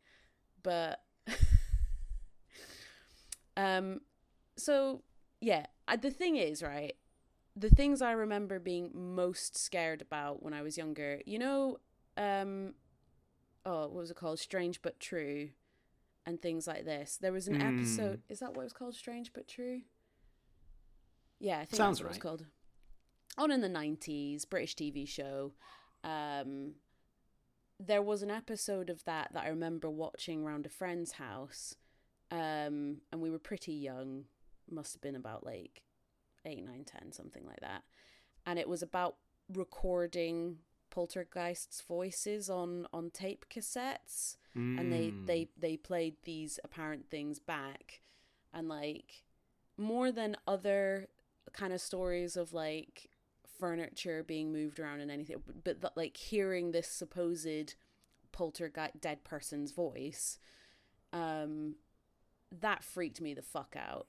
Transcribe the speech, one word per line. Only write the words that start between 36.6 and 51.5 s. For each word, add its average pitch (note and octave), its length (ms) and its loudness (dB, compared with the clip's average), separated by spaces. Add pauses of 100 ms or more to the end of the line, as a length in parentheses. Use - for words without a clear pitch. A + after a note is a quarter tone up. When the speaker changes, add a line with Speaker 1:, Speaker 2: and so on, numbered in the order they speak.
Speaker 1:
nine, B2 220 -12
ten, - 280 -16
something - 340 -14
like - 140 -14
that. F#2+ 240 -8 (600)
And F3 140 -2
it E3+ 100 0
was F3 140 -2
about F3 340 0 (320)
recording F3 1080 0 (320)
poltergeists' F3 880 -4
voices F#3+ 720 -2
on, F3 420 -2
on E3+ 180 -4
tape - 380 -6
cassettes, - 880 -6 (400)
and B2+ 160 0
they, - 200 2
Speaker 2:
Mm. - 140 -8
Speaker 1:
they, E3 300 0
they D#3+ 200 -2
played E3 480 -2
these D#3 380 -6
apparent D3+ 460 -8
things D3 300 -6
back, - 640 -10 (500)
and, E3 160 -4
like, D3+ 560 -6 (540)
more A#3+ 340 2
than G#3+ 240 0 (100)
other G3 600 4 (440)